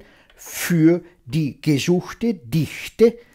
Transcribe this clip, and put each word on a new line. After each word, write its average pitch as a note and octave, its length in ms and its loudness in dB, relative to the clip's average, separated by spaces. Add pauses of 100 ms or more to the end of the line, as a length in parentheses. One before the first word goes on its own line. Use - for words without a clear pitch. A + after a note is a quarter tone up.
(340)
für E3+ 680 0 (220)
die C#3+ 340 -6
gesuchte F3 760 -2
Dichte E3 840 0 (180)